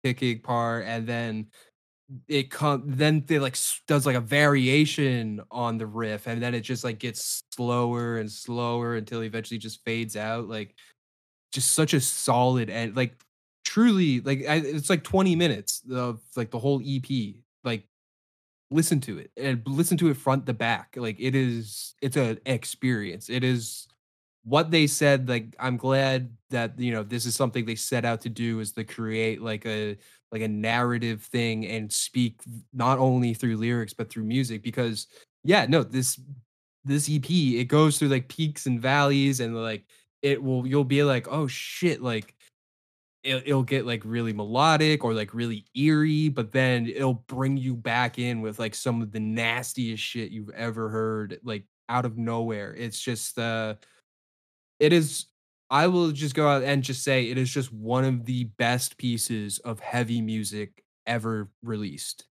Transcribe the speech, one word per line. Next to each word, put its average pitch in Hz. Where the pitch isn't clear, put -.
picking 123
part, 117
and 113
then 113
it 139
come-, 143
then 151
they, 156
like, 131
s-, -
does, 143
like, 131
a 120
variation 135
on 117
the 110
riff, 107
and 117
then 120
it 117
just, 127
like, 113
gets -
slower 120
and 107
slower 120
until 113
it 110
eventually 113
just 107
fades 113
out, 110
like, 107
just -
such 160
a 139
solid 123
and, 113
like, 127
truly, 185
like, 135
I, 151
it's, 147
like, 170
twenty 190
minutes 135
of, 123
like, 117
the 117
whole 135
E 139
P. 117
Like, 113
listen 156
to 98
it, -
and 127
listen 156
to 170
it 131
front 135
to 123
back. 117
Like, 110
it 127
is, 117
it's 139
a 113
experience. 107
It 123
is 120
what 156
they 156
said, 139
like, 113
I'm 127
glad 131
that, 120
you 123
know, 110
this 113
is 117
something 120
they 113
set 120
out 117
to 123
do, 113
is 107
to 113
create, 110
like, 110
a, 107
like, 110
a 110
narrative 117
thing 113
and 107
speak -
not 127
only 127
through 113
lyrics, 117
but 110
through 110
music, 117
because, 117
yeah, 165
no, 143
this, 127
this 147
E 151
P, 135
it 123
goes 151
through, 147
like, 131
peaks 156
and 120
valleys, 139
and, 117
like, 110
it 139
will, 131
you'll 139
be 135
like, 131
"Oh, 147
shit," -
like, 117
it'll, 131
it'll 139
get, 120
like, 113
really 113
melodic 147
or, 113
like, 104
really 117
eerie, 151
but 120
then 127
it'll 127
bring 135
you 127
back 120
in 120
with, 110
like, 110
some 117
of 104
the 113
nastiest 113
shit -
you've 107
ever 113
heard, 110
like, 107
out 123
of 113
nowhere. 113
It's 117
just, -
uh, 113
it 151
is, 160
I 151
will 175
just 143
go 151
out 139
and 139
just 131
say 127
it 127
is 127
just 131
one 117
of 123
the 123
best 120
pieces 110
of 113
heavy 117
music 107
ever 113
released. 104